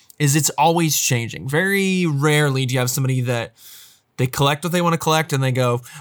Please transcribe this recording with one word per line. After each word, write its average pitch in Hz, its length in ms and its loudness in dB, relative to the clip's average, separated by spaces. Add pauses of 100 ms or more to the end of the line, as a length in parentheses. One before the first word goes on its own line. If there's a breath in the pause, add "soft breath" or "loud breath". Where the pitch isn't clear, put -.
(180 soft breath)
is 143 180 2
it's 151 140 0
always 165 480 2
changing. 117 500 -4
Very 190 560 0
rarely 147 640 2
do 123 80 -2
you 131 60 0
have 123 100 0
somebody 131 320 -2
that 120 320 -4 (640 loud breath)
they 127 80 0
collect 139 360 0
what 170 120 -4
they 175 80 2
wanna 165 160 2
collect 160 340 0
and 135 100 0
they 131 100 0
go, 123 280 0 (200 loud breath)